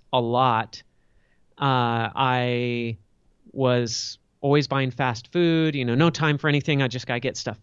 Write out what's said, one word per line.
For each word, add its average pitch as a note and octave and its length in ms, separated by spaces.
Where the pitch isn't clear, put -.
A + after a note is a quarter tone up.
a C3 60
lot. A#2 640
Uh, A#2+ 580
I B2 840
was B2 680
always C#3+ 260
buying C3+ 240
fast B2+ 400
food, E3 440
you C3+ 80
know, A#2+ 120
no D#3+ 140
time D3+ 280
for D#3 100
anything. C#3+ 340
I C3+ 60
just A#2+ 200
gotta A#2+ 120
get B2+ 160
stuff A2 280